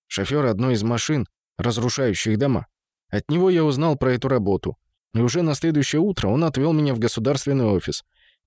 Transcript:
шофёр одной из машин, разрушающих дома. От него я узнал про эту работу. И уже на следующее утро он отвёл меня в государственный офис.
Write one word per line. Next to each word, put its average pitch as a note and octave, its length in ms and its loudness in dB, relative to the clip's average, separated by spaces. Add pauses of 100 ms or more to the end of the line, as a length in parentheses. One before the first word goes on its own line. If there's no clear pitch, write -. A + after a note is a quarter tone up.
шофёр C3 400 -2
одной A#2+ 280 0
из G#2 80 -2
машин, A#2+ 440 -2 (320)
разрушающих A2+ 800 0
дома. B2+ 280 0 (440)
От G#2 200 -6
него F3+ 200 2
я E3 140 2
узнал D3 320 0
про C3 160 0
эту B2 160 -2
работу. G2+ 480 0 (360)
И A2+ 80 0
уже B2 220 2
на D#3 120 0
следующее D3+ 460 0
утро F#3 280 0
он C#3+ 160 2
отвёл C#3 280 0
меня D3+ 220 2
в A2+ 40 -4
государственный B2+ 680 0
офис. F#2+ 380 0 (420)